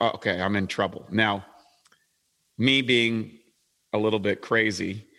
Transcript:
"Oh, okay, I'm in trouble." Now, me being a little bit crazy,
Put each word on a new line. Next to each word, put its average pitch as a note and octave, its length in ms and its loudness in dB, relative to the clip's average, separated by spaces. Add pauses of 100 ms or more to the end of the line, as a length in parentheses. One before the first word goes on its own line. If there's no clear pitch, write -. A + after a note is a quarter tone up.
"Oh, A#2 100 2
okay, F2+ 300 -2
I'm G2 140 0
in G2 120 0
trouble." F2 440 -4
Now, G2+ 340 0 (1120)
me C3+ 240 2
being A#2 560 0 (540)
a G#2+ 60 0
little G#2+ 220 0
bit G2 220 -2
crazy, G#2+ 640 -2 (120)